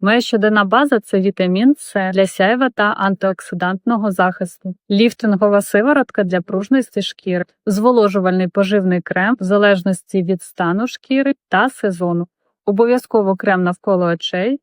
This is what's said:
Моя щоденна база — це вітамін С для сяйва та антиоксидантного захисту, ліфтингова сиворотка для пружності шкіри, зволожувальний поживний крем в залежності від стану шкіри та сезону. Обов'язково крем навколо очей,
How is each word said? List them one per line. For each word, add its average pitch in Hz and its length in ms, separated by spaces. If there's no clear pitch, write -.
Моя 220 200
щоденна 214 420
база — 233 400
це 196 160
вітамін 190 580
С 190 360
для 190 140
сяйва 247 420
та 214 140
антиоксидантного 196 1300
захисту, 185 640
ліфтингова 202 720
сиворотка 240 600
для 180 180
пружності 208 600
шкіри, 180 440
зволожувальний 196 840
поживний 190 540
крем 202 380
в 190 40
залежності 190 800
від 180 180
стану 190 460
шкіри 269 460
та 214 200
сезону. 175 580
Обов'язково 214 680
крем 185 280
навколо 180 420
очей, 180 580